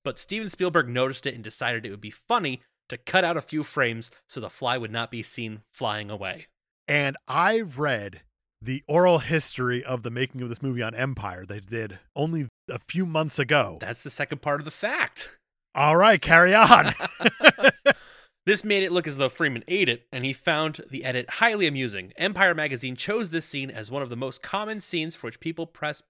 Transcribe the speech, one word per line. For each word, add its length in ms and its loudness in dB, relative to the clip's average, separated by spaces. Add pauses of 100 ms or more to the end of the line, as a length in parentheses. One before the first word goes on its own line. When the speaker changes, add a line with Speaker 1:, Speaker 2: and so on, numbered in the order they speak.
Speaker 1:
But 160 -6
Steven 300 -6
Spielberg 400 0
noticed 360 -2
it 80 -4
and 80 -14
decided 440 -6
it 60 -10
would 100 -14
be 100 -14
funny 500 -2 (280)
to 80 -12
cut 260 2
out 140 0
a 40 -4
few 220 -6
frames 480 -2 (160)
so 140 -10
the 80 -10
fly 280 -2
would 140 -8
not 180 -6
be 140 -10
seen 380 -10 (100)
flying 400 -6
away. 360 -10 (420)
Speaker 2:
And 260 0 (100)
I've 540 0
read 400 -4 (420)
the 240 -6
oral 340 6
history 640 -2
of 220 -6
the 80 -8
making 300 -4
of 80 -6
this 120 -10
movie 220 -2
on 100 -6
Empire 520 -6
they 160 -12
did 380 -8 (140)
only 360 -2 (200)
a 100 -8
few 260 -4
months 340 -2
ago. 400 0
Speaker 1:
That's 240 -10
the 60 -10
second 320 -6
part 180 -2
of 60 -14
the 60 -12
fact. 640 -6 (360)
Speaker 2:
All 220 4
right, 260 8
carry 320 8
on. 400 10 (280)
<laughs> 420 4 (800)
Speaker 1:
This 180 2
made 200 2
it 100 0
look 140 0
as 100 -6
though 100 2
Freeman 400 -2
ate 220 2
it, 240 -4
and 100 -6
he 80 -2
found 480 -2 (100)
the 140 -8
edit 260 -4
highly 380 0
amusing. 480 -6
Empire 400 0
magazine 400 -6
chose 340 -4
this 160 -4
scene 240 -6
as 220 -12
one 100 -4
of 60 -4
the 80 -10
most 260 -8
common 380 -6
scenes 380 -4
for 100 -12
which 140 -12
people 260 -8
press 420 -8